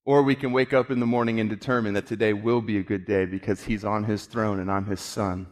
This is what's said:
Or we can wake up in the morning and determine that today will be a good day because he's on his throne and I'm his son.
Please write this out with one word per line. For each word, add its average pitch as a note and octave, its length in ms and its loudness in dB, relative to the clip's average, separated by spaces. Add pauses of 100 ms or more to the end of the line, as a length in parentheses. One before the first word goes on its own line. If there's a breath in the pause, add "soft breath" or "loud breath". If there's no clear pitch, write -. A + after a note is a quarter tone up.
Or C#3 180 6
we C3+ 120 4
can C3 180 -4
wake B2+ 180 2
up C3 200 2
in B2 100 2
the A#2+ 40 2
morning A#2 360 2
and G#2+ 80 0
determine A2 460 0
that G2 120 -2
today A2 240 0
will A2+ 300 0
be A2 160 -2
a G2 60 0
good F#2+ 200 -4
day F#2+ 220 2
because F#2+ 380 -4
he's G#2+ 200 -4
on G#2 220 -2
his G#2+ 220 -2
throne G#2+ 340 -2
and F#2 100 -4
I'm G2 140 -2
his G2+ 160 -6
son. F#2 500 -6